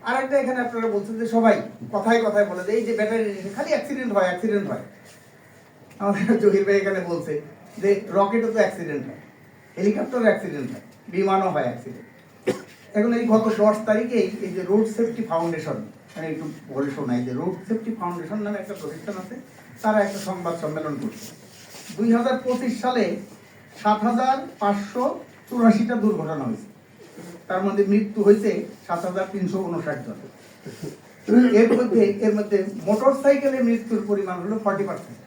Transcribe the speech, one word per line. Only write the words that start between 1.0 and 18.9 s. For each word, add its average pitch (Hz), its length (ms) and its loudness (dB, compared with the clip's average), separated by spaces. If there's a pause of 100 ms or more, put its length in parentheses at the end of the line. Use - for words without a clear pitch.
যে 226 80 -2
সবাই 226 360 4 (300)
কথায় 226 300 2
কথায় 202 240 4
বলে 180 180 -6
যে 208 80 -2
এই 233 140 2
যে 226 100 -2
ব্যাটারি 220 280 0
রিক্সা, 196 320 -6
খালি 294 120 -6
অ্যাক্সিডেন্ট 269 440 -2
হয়, 196 120 2
অ্যাক্সিডেন্ট 202 460 -2
হয়। - 140 -8 (1120)
আমাদের 202 420 2
জহির 196 240 4
ভাই 196 120 4
এখানে 190 240 0
বলছে 170 320 -6 (460)
যে 196 300 2
রকেটও 214 440 2
তো 220 60 -2
অ্যাক্সিডেন্ট 151 480 0
হয়, 131 140 -14 (560)
হেলিকপ্টারও 220 480 0
অ্যাক্সিডেন্ট 151 480 0
হয়, - 80 -14 (280)
বিমানও 190 420 2
হয় 151 120 -2
অ্যাক্সিডেন্ট। - 460 -8 (840)
এখন 226 180 2
এই 233 140 0
গত 220 180 6 (140)
দশ 208 180 6 (100)
তারিখেই 226 440 2 (100)
এই 185 120 -6
যে 185 100 -4
রোড 208 240 4
সেফটি 226 360 -2
ফাউন্ডেশন, 160 560 -4 (380)
মানে 160 120 -8
একটু - 160 -8 (240)
বলে 139 220 -4
শোনাই, 123 340 -2
যে 123 80 -6
রোড 170 220 -4 (140)
সেফটি 226 320 -4
ফাউন্ডেশন 175 420 -6
নামে 202 160 -4
একটা 196 160 -10
প্রতিষ্ঠান 160 440 -10